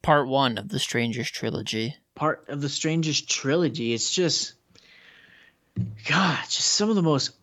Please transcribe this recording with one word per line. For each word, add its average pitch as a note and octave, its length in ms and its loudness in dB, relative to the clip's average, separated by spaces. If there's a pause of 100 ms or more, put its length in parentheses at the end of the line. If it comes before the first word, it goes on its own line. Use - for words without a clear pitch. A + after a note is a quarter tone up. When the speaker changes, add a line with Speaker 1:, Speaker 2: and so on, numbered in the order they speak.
Speaker 1:
Part D3 260 4
one C3 300 2
of G2+ 120 -8
the C3 100 -2
Strangers A#2 520 -2
trilogy. A2+ 640 -4 (180)
Speaker 2:
Part - 360 -2
of C#3+ 120 -6
the C#3+ 80 -2
Strangers D#3 520 0
trilogy. C3+ 720 0
It's - 200 -2
just, E3+ 400 0 (1500)
God, D#3+ 380 2
just - 160 -4
some - 300 2
of A3 60 4
the F#3+ 60 4
most D3+ 300 2 (120)